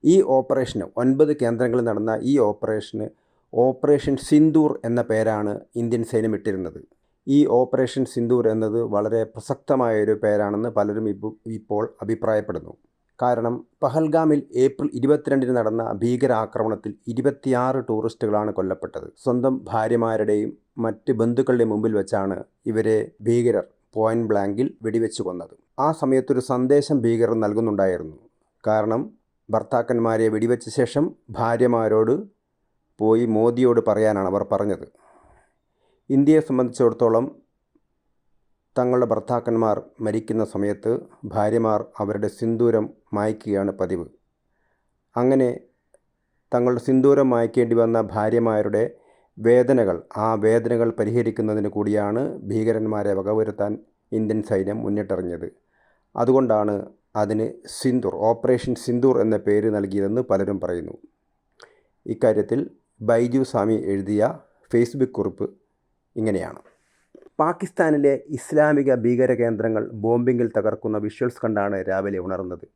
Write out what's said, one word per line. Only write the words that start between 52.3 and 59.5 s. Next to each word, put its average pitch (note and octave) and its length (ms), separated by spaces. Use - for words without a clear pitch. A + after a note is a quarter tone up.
ഭീകരന്മാരെ A2 760
വകവരുത്താൻ G#2 640
ഇന്ത്യൻ A2 320
സൈന്യം G2+ 340
മുന്നിട്ടിറങ്ങിയത്. F#2 720
അതുകൊണ്ടാണ് A2+ 600
അതിന് G#2+ 380
സിന്ദൂർ, B2 340
ഓപ്പറേഷൻ A#2 600
സിന്ദൂർ B2 460
എന്ന A2 160
പേര് G#2 380